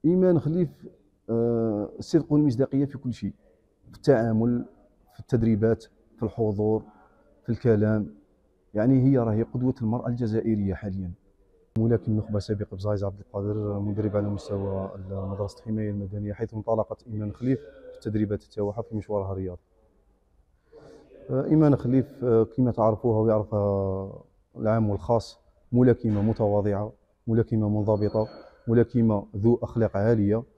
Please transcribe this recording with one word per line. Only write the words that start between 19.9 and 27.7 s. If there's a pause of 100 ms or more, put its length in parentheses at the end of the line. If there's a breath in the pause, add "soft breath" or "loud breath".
آه،
إيمان
خليف،
آه،
كما
تعرفوها
ويعرفها (340)
العام
والخاص، (320)
ملاكمة
متواضعة، (340)
ملاكمة
منضبطة، (400)